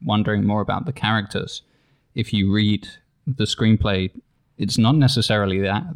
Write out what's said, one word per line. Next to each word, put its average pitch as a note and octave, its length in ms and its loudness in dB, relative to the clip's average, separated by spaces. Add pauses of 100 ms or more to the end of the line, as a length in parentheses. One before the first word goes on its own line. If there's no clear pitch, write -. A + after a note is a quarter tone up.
wondering G#2 420 0
more G#2 180 0
about F#2+ 220 -4
the C3 80 -6
characters, G#2+ 720 -4 (540)
if A2+ 160 -4
you G2 200 2
read G#2 360 0 (360)
the B2+ 200 -2
screenplay, G#2 680 2 (460)
it's G2+ 220 -2
not A#2+ 160 4
necessarily G#2+ 680 2
the, G2 240 -2 (120)